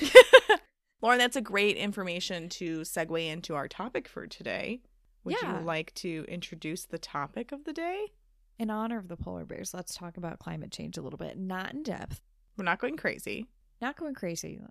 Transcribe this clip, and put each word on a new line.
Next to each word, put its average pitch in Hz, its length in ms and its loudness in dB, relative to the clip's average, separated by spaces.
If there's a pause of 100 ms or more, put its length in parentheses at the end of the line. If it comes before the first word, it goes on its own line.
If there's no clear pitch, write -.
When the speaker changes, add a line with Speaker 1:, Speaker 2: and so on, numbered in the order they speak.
Speaker 1:
<laughs> - 1000 8
Lauren, 240 180 6
that's 247 160 4
a 269 60 0
great 202 360 2
information 180 720 -4
to 165 320 -6
segue 165 460 -2
into 160 280 -6
our 139 120 -4
topic 247 400 -8
for - 200 -12
today. - 540 -6 (420)
Would 330 180 -2
Speaker 2:
Yeah. - 180 -4
Speaker 1:
you 165 60 -6
like 165 300 -4
to 160 320 -6
introduce 170 580 -8
the - 140 -10
topic 147 520 -6
of 285 140 -10
the 311 80 -6
day? 359 380 -4 (480)
Speaker 2:
In 226 100 -2
honor 220 280 -2
of 185 120 -10
the 175 80 -10
polar 180 280 -8
bears, - 280 -10
let's 180 220 -8
talk 175 200 -12
about 170 240 -8
climate 160 320 -10
change 156 260 -8
a 165 40 -8
little - 160 -8
bit. - 200 -8
Not 185 360 -6
in 294 100 -8
depth. - 380 -6 (340)
Speaker 1:
We're - 80 -6
not 180 160 2
going 294 180 -2
crazy. - 500 -4 (340)
Speaker 2:
Not 262 160 -4
going 302 160 -6
crazy. - 580 -6